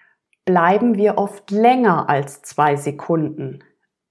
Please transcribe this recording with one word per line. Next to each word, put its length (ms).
bleiben 520
wir 220
oft 320
länger 580
als 340
zwei 340
Sekunden 880